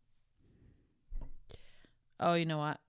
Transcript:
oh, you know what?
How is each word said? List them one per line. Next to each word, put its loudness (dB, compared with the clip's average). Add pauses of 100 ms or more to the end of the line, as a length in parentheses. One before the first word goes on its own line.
(2250)
oh, 6
you 4
know 0
what? -2